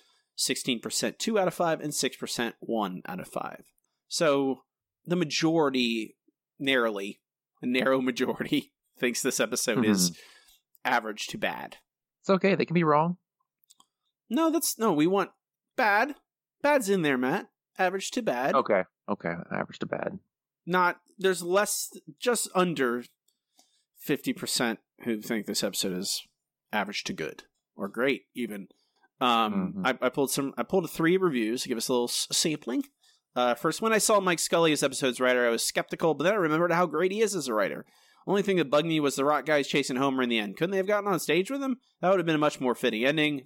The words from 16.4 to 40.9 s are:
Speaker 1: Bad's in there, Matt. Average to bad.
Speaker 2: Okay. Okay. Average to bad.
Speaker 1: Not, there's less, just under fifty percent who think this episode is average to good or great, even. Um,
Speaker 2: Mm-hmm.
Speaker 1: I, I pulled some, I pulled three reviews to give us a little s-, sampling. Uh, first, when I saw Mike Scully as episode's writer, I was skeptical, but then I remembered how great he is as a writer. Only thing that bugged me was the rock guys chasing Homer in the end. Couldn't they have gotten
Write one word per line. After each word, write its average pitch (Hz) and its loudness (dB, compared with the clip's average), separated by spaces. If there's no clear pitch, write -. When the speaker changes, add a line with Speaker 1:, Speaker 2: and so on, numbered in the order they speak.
Speaker 1:
Bad's 285 2
in 196 2
there, 143 2
Matt. 147 -2
Average 190 0
to 247 -4
bad. 139 0
Speaker 2:
Okay. 107 2
Okay. 85 -4
Average - -6
to - -6
bad. - -6
Speaker 1:
Not, 175 2
there's 185 0
less, 190 0
just - -2
under 139 2
fifty 135 -2
percent 120 -2
who 113 -2
think 107 -4
this 107 -4
episode 95 -4
is - -6
average 101 -4
to - -8
good - -10
or 98 -8
great, 120 -2
even. 104 -8
Um, 107 0
Speaker 2:
Mm-hmm. 92 -2
Speaker 1:
I, 127 0
I - 4
pulled 135 0
some, 139 -4
I 120 -2
pulled 185 -2
three 170 0
reviews 127 0
to - -10
give 117 -2
us - -6
a 135 0
little 120 2
s-, - -4
sampling. 226 -2
Uh, 123 2
first, - -4
when 220 2
I 220 4
saw 202 4
Mike 180 0
Scully 165 2
as 139 0
episode's 131 0
writer, 127 4
I 117 4
was 113 0
skeptical, 170 0
but 143 -4
then 190 4
I - -2
remembered 170 2
how 175 2
great 165 0
he 214 -2
is 202 0
as 143 -4
a 117 -2
writer. 90 -2
Only 196 2
thing 190 2
that 147 2
bugged 151 2
me 160 0
was 139 0
the 139 2
rock 147 2
guys 143 2
chasing 135 0
Homer 131 2
in 123 0
the 117 2
end. 101 -4
Couldn't 170 -2
they 196 -2
have 185 0
gotten 208 0